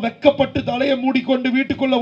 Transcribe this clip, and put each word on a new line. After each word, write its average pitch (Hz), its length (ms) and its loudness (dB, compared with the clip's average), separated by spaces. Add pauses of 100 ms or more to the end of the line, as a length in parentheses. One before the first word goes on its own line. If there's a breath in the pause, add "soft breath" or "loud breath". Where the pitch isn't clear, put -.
வெக்கப்பட்டு 277 640 2
தலையை 269 340 0
மூடிக்கொண்டு 262 540 0
வீட்டுக்குள்ள 269 440 0